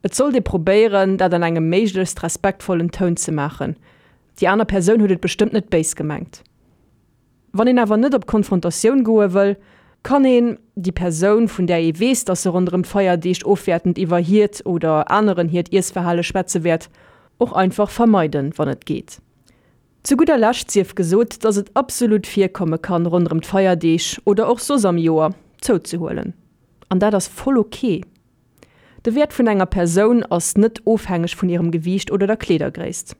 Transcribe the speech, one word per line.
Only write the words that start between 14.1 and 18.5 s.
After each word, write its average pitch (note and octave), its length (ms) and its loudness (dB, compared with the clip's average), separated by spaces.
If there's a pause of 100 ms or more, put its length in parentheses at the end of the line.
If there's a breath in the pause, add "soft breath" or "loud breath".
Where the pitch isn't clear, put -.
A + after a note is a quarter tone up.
oder D#3+ 460 0
anderen F3+ 380 0
hier F3 220 -2
ihr F#3+ 120 2
Verhalten F3 400 -2
schwätzen F#3 400 -4
wird, E3 260 -2 (500 soft breath)
auch - 120 0
einfach F#3+ 380 0
vermeiden, D#3 680 0